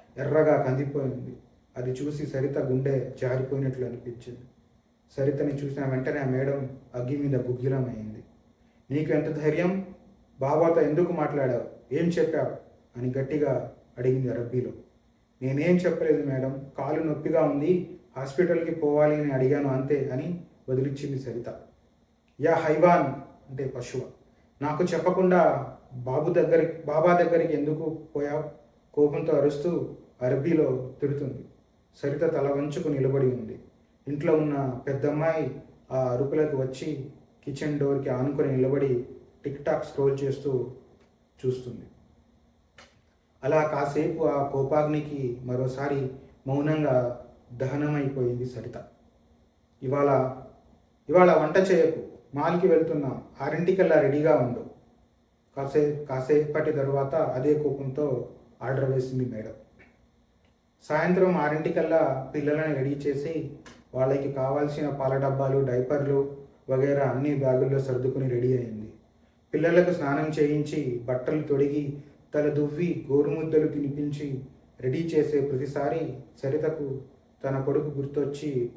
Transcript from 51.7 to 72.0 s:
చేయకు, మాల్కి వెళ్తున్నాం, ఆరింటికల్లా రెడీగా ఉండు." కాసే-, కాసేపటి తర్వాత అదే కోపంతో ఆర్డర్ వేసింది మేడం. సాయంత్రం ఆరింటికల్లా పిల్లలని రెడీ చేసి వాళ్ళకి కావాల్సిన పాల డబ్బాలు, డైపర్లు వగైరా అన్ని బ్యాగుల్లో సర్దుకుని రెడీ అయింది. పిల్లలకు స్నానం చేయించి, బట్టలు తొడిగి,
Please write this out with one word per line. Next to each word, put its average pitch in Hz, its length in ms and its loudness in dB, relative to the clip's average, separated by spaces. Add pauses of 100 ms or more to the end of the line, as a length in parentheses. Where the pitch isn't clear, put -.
చేయకు, 160 300 4 (320)
మాల్కి 175 340 2
వెళ్తున్నాం, 156 540 2 (180)
ఆరింటికల్లా 165 600 4
రెడీగా 147 360 4
ఉండు." 123 280 -2 (920)
కాసే-, 147 480 0
కాసేపటి 147 680 0
తర్వాత 139 420 0
అదే 147 480 2
కోపంతో 135 640 -2 (340)
ఆర్డర్ 131 280 -2
వేసింది 127 340 -2
మేడం. 110 280 -8 (1300)
సాయంత్రం 180 520 2
ఆరింటికల్లా 156 1000 0
పిల్లలని 151 400 0
రెడీ 135 160 -2
చేసి 143 640 -4 (380)
వాళ్ళకి 139 380 0
కావాల్సిన 147 560 -2
పాల 135 280 -2
డబ్బాలు, 135 480 2
డైపర్లు 139 720 0 (340)
వగైరా 139 380 2
అన్ని 139 260 0
బ్యాగుల్లో 135 440 2
సర్దుకుని 131 500 -2
రెడీ 123 280 2
అయింది. 110 360 -8 (640)
పిల్లలకు 170 380 4
స్నానం 143 360 -2
చేయించి, 147 760 0
బట్టలు 147 380 -2
తొడిగి, 143 560 0 (360)